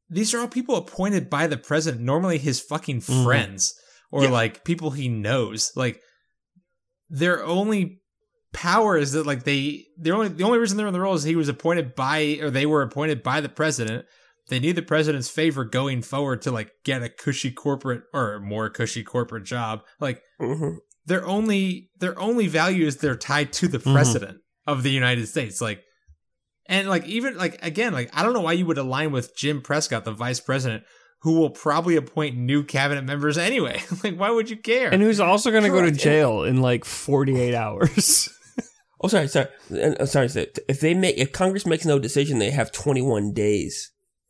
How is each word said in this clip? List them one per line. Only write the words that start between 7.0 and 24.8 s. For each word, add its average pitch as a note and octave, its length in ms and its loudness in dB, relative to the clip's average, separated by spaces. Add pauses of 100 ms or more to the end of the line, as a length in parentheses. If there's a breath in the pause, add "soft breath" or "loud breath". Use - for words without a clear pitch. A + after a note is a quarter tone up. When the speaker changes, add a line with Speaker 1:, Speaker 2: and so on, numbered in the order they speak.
Speaker 1:
their E3 340 0
only F#3+ 580 -2 (520)
power G3 440 2
is D3 160 0
that, D#3 120 0
like, C#3 180 -4
they, C#3+ 420 -2 (120)
the D#3+ 140 -2
only, G#3+ 180 0
the E3 140 -6
only A#3 160 4
reason G#3 180 0
they're G#3+ 100 -2
in G3 60 -4
the F3+ 60 0
role F#3+ 160 0
is D3+ 80 0
he D#3+ 120 0
was D#3 140 0
appointed D3+ 460 -2
by, D3 460 0
or D3+ 80 -4
they C3+ 160 0
were D3+ 160 2
appointed C#3 420 -4
by C3+ 180 0
the D3 80 -6
president. B2+ 560 -2 (440 soft breath)
They B2+ 100 -2
need D#3+ 180 0
the E3+ 40 -2
president's D3+ 480 0
favor D#3 360 0
going B2+ 360 -2
forward C3+ 420 -4
to, C#3 80 -2
like, A2 200 -4 (120)
get C3 200 -2
a A#2 60 -6
cushy - 420 -4
corporate B2+ 520 -4 (100)
or G#2+ 260 -2
more G#2 300 -4
cushy A#2 340 -4
corporate A2+ 420 -6
job. A2+ 360 -6 (180 soft breath)
Like, C3 220 -6 (200)
Speaker 3:
Mm-hmm. D#3 360 -4 (280)
Speaker 1:
their F3+ 200 0
only, G3 640 0 (100)
their F#3 200 -4
only A3 280 2
value E3 380 2
is C#3+ 120 -2
they're C#3+ 180 0
tied C#3+ 380 -2
to - 140 0
the F3 120 -2
Speaker 2:
Mm-hmm. C3+ 140 2
Speaker 1:
president B2+ 440 4 (280)
of C3+ 180 -2